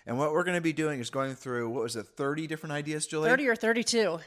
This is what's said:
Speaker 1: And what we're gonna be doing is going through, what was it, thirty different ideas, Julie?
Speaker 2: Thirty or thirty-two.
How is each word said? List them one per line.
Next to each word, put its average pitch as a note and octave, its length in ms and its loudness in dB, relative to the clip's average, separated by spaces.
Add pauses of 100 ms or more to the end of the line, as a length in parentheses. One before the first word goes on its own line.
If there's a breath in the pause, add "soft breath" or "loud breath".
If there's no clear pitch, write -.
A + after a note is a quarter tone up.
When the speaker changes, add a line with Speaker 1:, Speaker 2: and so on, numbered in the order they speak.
Speaker 1:
And A#2+ 140 -2
what D3+ 140 2
we're F3 100 4
gonna F3 180 0
be D#3+ 100 2
doing D3+ 280 0
is A#2 100 -6
going C3+ 240 -2
through, A#2+ 380 -4
what C3+ 100 -2
was A#2 140 -2
it, G#2 100 -6
thirty D3 400 -2
different D3+ 280 -6
ideas, D3+ 340 -4
Julie? D#3 200 0
Speaker 2:
Thirty C4 200 6
or A3+ 80 4
thirty-two. A3 720 2